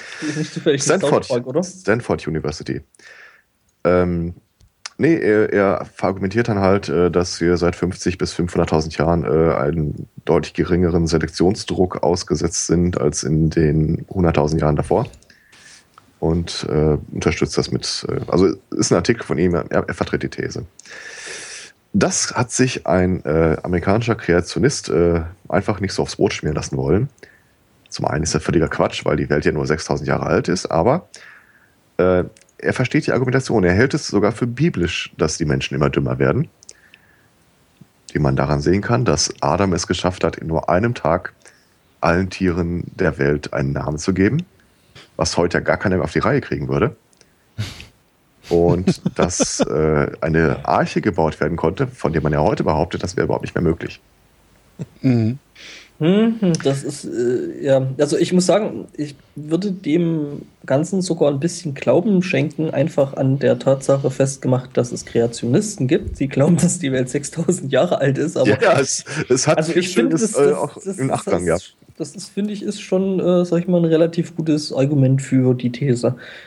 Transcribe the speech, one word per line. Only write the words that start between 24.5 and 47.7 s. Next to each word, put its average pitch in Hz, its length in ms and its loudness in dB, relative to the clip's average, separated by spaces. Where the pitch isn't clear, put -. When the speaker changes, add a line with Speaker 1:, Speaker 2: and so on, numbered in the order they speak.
Speaker 2:
äh, 85 340 2
einfach 98 320 -2
nicht 95 120 -4
so - 100 -2
aufs - 140 -6
Brot - 160 2
schmieren - 220 -4
lassen - 240 -6
wollen. 82 300 0
Zum - 160 -4
einen 76 160 -2
ist 78 120 -4
das 78 100 0
völliger 80 240 2
Quatsch, - 360 -2
weil 80 120 0
die 73 120 -2
Welt 73 160 0
ja 87 80 2
nur 73 140 -2
sechstausend 71 420 -2
Jahre 67 180 0
alt 87 220 0
ist, - 220 -2
aber, 117 380 0
äh, 90 240 4
er 95 140 -2
versteht 127 360 -2
die - 40 0
Argumentation. 123 520 0
Er 87 100 4
hält 117 180 4
es - 140 -2
sogar 107 240 2
für 117 160 -4
biblisch, 117 720 -2
dass 80 180 0
die 82 80 -2
Menschen 69 300 -2
immer 71 160 2
dümmer 65 300 -2
werden. 76 280 2
Wie 73 80 0
man 67 160 2
daran 71 240 0
sehen 87 220 2
kann, 120 220 0
dass - 360 0
Adam 87 320 2
es 82 160 -4
geschafft 90 340 -2
hat, - 140 0
in - 100 -10
nur 80 220 -2
einem 117 260 2
Tag 82 380 -2
allen 92 300 2
Tieren 87 540 -2
der 82 240 0
Welt 71 340 0
einen 69 200 -2
Namen 71 260 -4
zu 95 160 -2
geben, 110 300 2
was 78 200 -2
heute 87 240 2
gar 78 160 0
keiner 92 200 0
mehr 78 80 0
auf - 80 -4
die 80 80 0
Reihe 127 200 0
kriegen 73 280 -6
würde. 71 260 0